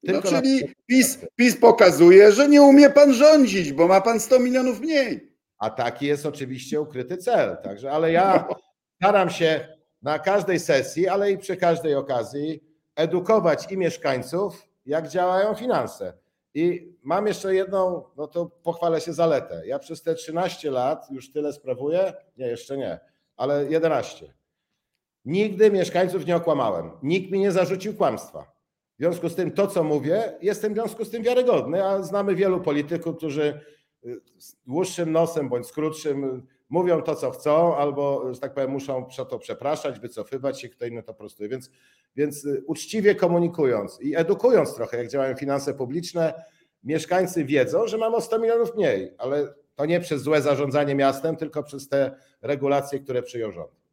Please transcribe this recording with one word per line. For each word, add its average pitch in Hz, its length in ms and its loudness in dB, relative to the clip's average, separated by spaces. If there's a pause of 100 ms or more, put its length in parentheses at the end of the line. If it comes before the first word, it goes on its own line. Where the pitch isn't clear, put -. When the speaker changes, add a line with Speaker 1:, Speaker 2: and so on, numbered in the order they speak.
Speaker 1:
No, 190 100 -2
Speaker 2:
Tylko - 180 -2
na 262 100 2
Speaker 1:
czyli 269 340 0 (100)
pis, 254 340 2 (160)
pis 240 220 4
pokazuje, 190 760 10
że 277 180 4
nie 294 120 10
umie 285 280 12
pan 285 240 8
rządzić, 226 600 6
bo 165 140 4
ma 190 140 6
pan 226 180 0
sto 254 200 4
milionów 247 400 0
mniej. 254 520 -2 (260)
Speaker 2:
A 110 120 -4
taki 120 360 -6
jest 143 200 -2
oczywiście 139 560 -6
ukryty 151 360 -8
cel. 180 460 -2
Także, 104 280 -10
ale 160 200 0
ja 185 380 2
Speaker 1:
No. - 60 -6 (400)
Speaker 2:
staram 190 340 2
się 160 380 0 (340)
na 151 180 -4
każdej 185 400 0
sesji, 156 480 0
ale 202 240 0
i 190 60 -2
przy 190 200 -8
każdej 165 380 0
okazji 139 680 -6 (320)
edukować 175 760 0
i 190 60 -6
mieszkańców, 165 920 -4 (180)
jak 151 220 -4
działają 185 460 0
finanse. 151 600 -6 (400)
I 175 400 -4 (100)
mam 185 240 -2
jeszcze 190 280 -2
jedną, 185 480 -2 (140)
no 147 100 -10
to 170 180 -6
pochwalę 165 560 -4
się, 165 120 -10
zaletę. 143 520 -2
Ja 131 140 -6
przez 160 220 -16
te 165 140 -4
trzynaście 165 560 -6
lat, 135 400 -4
już 131 200 -16
tyle 147 220 -6
sprawuję, 143 600 -4 (240)
nie, 127 100 -8
jeszcze 120 300 -8
nie, 95 220 -8 (380)
ale 143 280 -2
jedenaście. 156 680 -4 (920)
Nigdy 202 460 0
mieszkańców 180 540 -2
nie 175 100 -2
okłamałem. 117 560 -2 (120)
Nikt 180 280 -2
mi 196 80 -2
nie 196 120 0
zarzucił 185 420 -2
kłamstwa. 104 580 -4 (500)
W - 20 -6
związku 170 260 -2
z 165 60 -10
tym 175 160 -4
to, 196 160 0
co 180 160 -2
mówię, 151 580 -2
jestem 208 320 -4
w - 20 -6
związku 220 300 -6
z 220 40 -18
tym 226 140 -10
wiarygodny, 196 640 0
a 196 180 -2
znamy 196 320 -2
wielu 185 260 0
polityków, 156 560 -4
którzy, 151 440 -4 (440)
y, 120 160 -14 (160)
z - 180 -20 (120)
dłuższym 170 440 -4
nosem 160 380 0
bądź 120 180 -6
z - 40 -20
krótszym, 139 760 -6 (240)
mówią 175 300 0
to, 151 140 -4
co 131 160 -6
chcą, 156 440 0
albo, 139 580 -4
że 123 60 -16
tak 135 140 -10
powiem, 135 180 -4
muszą 135 340 -8
prze-, 127 200 -12
to 120 140 -12
przepraszać, 135 600 -8
wycofywać 123 600 -10
się, 123 80 -16
kto - 160 -12
inny 117 180 -10
to - 100 -18
prostuje. 104 360 -14
Więc, 127 200 -12 (460)
więc, 147 300 -4
y, 139 200 -6
uczciwie 196 500 0
komunikując 165 880 -2
i 143 140 -4
edukując 190 600 2
trochę, 117 220 -8
jak 120 100 -6
działają 135 280 -4
finanse 139 380 -4
publiczne, 156 600 -4 (500)
mieszkańcy 170 600 -2
wiedzą, 143 420 0
że 208 100 -6
mamy 226 180 -2
o 226 60 0
sto 226 180 -4
milionów 233 360 0
mniej, 160 420 -2
ale 139 360 -4 (220)
to 139 100 -4
nie 170 140 0
przez 160 220 -6
złe 147 200 0
zarządzanie 143 540 0
miastem, 139 400 0
tylko 151 280 -8
przez - 240 -16
te 135 240 0 (300)
regulacje, 139 580 -4
które 123 240 -6
przyjął 113 280 -8
rząd. 85 300 -16 (120)